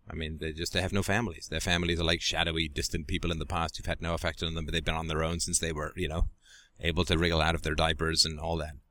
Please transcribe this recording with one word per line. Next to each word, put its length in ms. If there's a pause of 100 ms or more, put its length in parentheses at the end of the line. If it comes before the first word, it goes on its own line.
I 60
mean, 260
they 120
just, 200
they 100
have 100
no 100
families. 480
Their 100
families 400
are 40
like 160
shadowy, 480
distant 400
people 240
in 60
the 80
past 300
who've 100
had 140
no 140
effect 280
on 120
them, 100
but 80
they've 120
been 100
on 140
their 160
own 160
since 180
they 140
were, 240
you 120
know, 200 (520)
able 240
to 140
wriggle 220
out 140
of 80
their 120
diapers 500
and 140
all 200
that. 160 (160)